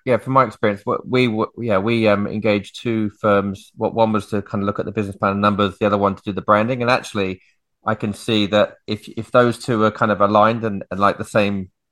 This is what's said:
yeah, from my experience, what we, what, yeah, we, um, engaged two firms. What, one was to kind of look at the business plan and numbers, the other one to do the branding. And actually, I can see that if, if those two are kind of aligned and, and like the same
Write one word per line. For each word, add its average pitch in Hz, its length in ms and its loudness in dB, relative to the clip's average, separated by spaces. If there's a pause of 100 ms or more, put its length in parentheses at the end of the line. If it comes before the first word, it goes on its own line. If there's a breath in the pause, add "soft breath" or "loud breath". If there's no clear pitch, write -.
yeah, 123 120 2
from 131 160 -6
my 131 120 6
experience, 104 400 -2
what - 200 -4
we, 127 220 2
what, 110 300 -2
yeah, 110 220 -2
we, 113 280 0
um, 101 200 2
engaged 104 540 -4
two 110 280 -2 (120)
firms. 101 540 0
What, 107 180 -4
one 110 200 2
was 104 140 -4
to 104 140 -4
kind 101 220 -6
of 101 40 -2
look 104 120 -4
at - 60 -8
the - 80 -8
business 101 240 -6
plan 98 160 0
and 101 80 -2
numbers, 101 360 0
the 110 80 0
other 104 120 2
one 98 180 0
to - 80 -14
do 107 80 -6
the 92 100 -6
branding. 110 400 0
And 120 80 0
actually, 95 520 -4 (440)
I 110 100 0
can 107 180 -6
see 107 340 0
that 104 280 2 (120)
if, 107 220 -8
if - 220 -12
those 120 280 4
two 110 240 0
are 107 80 4
kind 107 220 -2
of 95 80 -2
aligned 107 420 4
and, 101 260 -6
and 92 100 -8
like 98 180 2
the 107 80 -10
same 101 440 -2 (220)